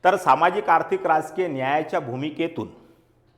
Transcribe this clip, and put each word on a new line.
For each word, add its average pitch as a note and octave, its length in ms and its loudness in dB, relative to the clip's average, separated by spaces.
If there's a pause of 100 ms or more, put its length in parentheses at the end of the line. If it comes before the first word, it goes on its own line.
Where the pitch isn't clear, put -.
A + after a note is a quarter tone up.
तर F#3 120 4
सामाजिक, F3 540 2
आर्थिक, E3 360 2
राजकीय D#3+ 420 0
न्यायाच्या D3+ 520 -2
भूमिकेतून C#3+ 680 -6 (680)